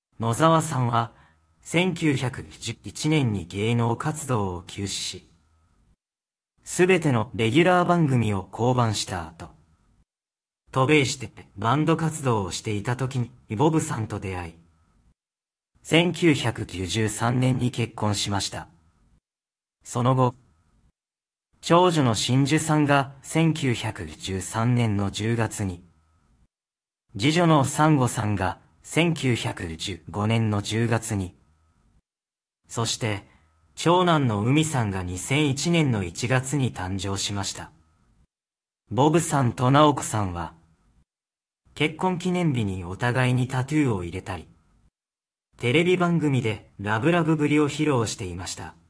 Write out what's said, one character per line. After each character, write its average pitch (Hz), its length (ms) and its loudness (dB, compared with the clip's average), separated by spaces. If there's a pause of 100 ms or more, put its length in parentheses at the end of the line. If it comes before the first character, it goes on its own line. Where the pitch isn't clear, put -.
(200)
野 117 140 0
沢 160 300 4
さ 127 160 -2
ん 123 80 2
は、 117 320 -2 (420)
千 180 320 0
九 151 220 0
百 131 280 -4 (160)
十 113 240 -10
一 110 260 -4
年 143 220 2
に 92 140 -4
芸 107 300 -2
能 117 200 2
活 156 300 -6
動 104 300 -2
を 90 80 -12
休 - 220 -8
止 - 20 -6
し、 - 420 -10 (1300)
す - 240 2
べ 185 120 4
て 151 120 2
の 113 240 0
レ 113 160 2
ギ 147 100 4
ュ 175 40 4
ラ 180 200 4
ー - 20 0
番 170 200 4
組 117 260 2
を 95 180 -4
降 120 200 0
板 120 240 2
し - 100 -4
た 85 220 -8
後、 - 220 -16 (1200)
渡 131 160 2
米 151 180 4
し - 120 -4
て - 140 -12 (260)
バ 135 180 2
ン 151 100 2
ド 160 100 4
活 156 280 -4
動 113 220 0
を 85 60 -8
し - 120 -10
て 110 120 -6
い 101 60 -4
た 123 140 -4
時 131 240 -4
に - 360 -8
ボ 143 140 2
ブ 160 120 2
さ 117 180 -4
ん 107 80 -4
と 104 120 -8
出 95 160 -8
会 85 160 -10
い、 - 20 -20 (1300)
千 175 280 2
九 165 220 2
百 120 320 -2
九 90 220 -6
十 107 200 0
三 117 320 -2
年 127 200 2
に 123 100 0
結 117 240 -4
婚 104 220 -2
し 101 160 -4
ま 101 100 -2
し - 80 -6
た。 - 180 -12 (1160)
そ - 180 -6
の 127 140 4
後、 127 180 2 (1300)
長 175 300 6
女 156 120 4
の 113 120 4
真 127 300 2
珠 151 140 2
さ 156 180 2
ん 151 80 4
が 139 360 2
千 160 320 2
九 135 220 0
百 101 320 -6
十 95 340 -8
三 113 320 0
年 113 240 2
の 98 140 -2
十 110 240 -2
月 110 300 -2
に、 90 180 -6 (1300)
次 131 180 0
女 175 120 4
の 156 180 6
サ 151 260 2
ン 156 80 6
ゴ 127 100 2
さ 110 180 -4
ん 107 80 0
が 98 240 -2 (240)
千 165 320 0
九 127 220 0
百 104 400 -6
十 87 340 -10
五 101 160 -2
年 113 240 2
の 104 140 0
十 113 240 -2
月 113 280 -2
に、 92 220 -6 (1300)
そ 117 160 -4
し - 140 -6
て、 104 260 -4 (480)
長 180 320 2
男 151 220 4
の 104 140 0
海 139 220 2
さ 143 200 -2
ん 101 80 -2
が 92 100 -6
二 90 160 -6
千 143 320 0
一 139 220 -2
年 156 200 2
の 104 120 0
一 87 240 -6
月 131 280 0
に 131 160 0
誕 92 280 -6
生 98 180 -4
し - 160 -6
ま 101 100 -4
し - 100 -6
た。 - 180 -14 (1200)
ボ 131 180 4
ブ 156 120 4
さ 151 200 0
ん 120 120 2
と 127 180 2
直 147 240 6
子 - 80 -6
さ - 160 -4
ん 92 140 -4
は、 85 200 -10 (1200)
結 156 220 -2
婚 180 240 -2
記 180 120 -2
念 175 220 0
日 120 100 -2
に 95 200 -4
お 90 120 -8
互 123 360 0
い - 20 2
に 123 140 0
タ 127 180 -4
ト 147 80 -8
ゥ 151 120 2
ー 117 100 0
を 90 80 -6
入 87 80 -8
れ 92 100 -8
た 95 160 -10
り、 80 100 -16 (1120)
テ 120 160 -2
レ 160 100 4
ビ 180 140 2
番 170 220 2
組 139 240 0
で 107 260 -6 (100)
ラ 107 200 -2
ブ 143 120 2
ラ 175 120 2
ブ 160 120 2
ぶ 147 120 0
り 147 120 4
を 147 80 4
披 151 240 -2
露 117 140 2
し - 100 -6
て 98 100 -10
い 87 100 -8
ま 87 100 -10
し - 80 -10
た。 - 220 -14 (140)